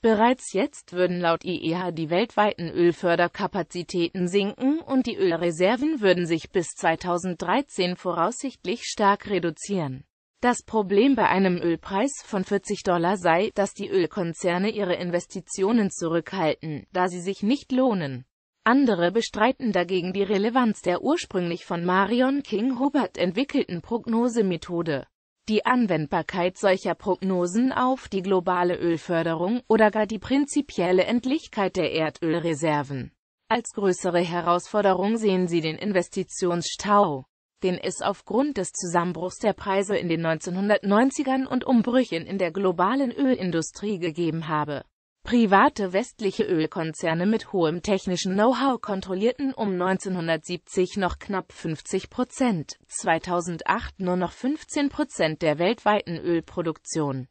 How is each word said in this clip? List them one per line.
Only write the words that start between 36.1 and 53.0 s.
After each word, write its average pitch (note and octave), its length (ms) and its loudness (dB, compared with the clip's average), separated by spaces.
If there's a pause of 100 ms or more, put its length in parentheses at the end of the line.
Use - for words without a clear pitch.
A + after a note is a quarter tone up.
den F3+ 140 0
es - 240 -6
aufgrund B3+ 540 -2
des F3+ 160 -4
Zusammenbruchs F3 680 -4
der G#3+ 120 0
Preise G3 460 -2
in F3 100 -2
den E3 140 0
neunzehnhundertneunzigern G3+ 1200 0
und - 200 -4
Umbrüchen A#3+ 600 2
in G3 120 -6
der F3 140 0
globalen G3 600 0
Ölindustrie G3+ 880 -2
gegeben E3 480 -2
habe. D3 380 -2 (400)
Private G#3+ 640 4
westliche G3+ 540 -2
Ölkonzerne E3 800 -2
mit G#3+ 260 0
hohem E3+ 300 0
technischen F#3+ 540 -2
Know-how A#3+ 440 2
kontrollierten G#3 720 -2
um G3+ 220 -2
neunzehnhundertsiebzig F3+ 1200 -2
noch F#3 240 -2
knapp - 320 -6
fünfzig - 580 -6
Prozent, A#3+ 680 -2 (100)
zweitausendacht F3 1120 -2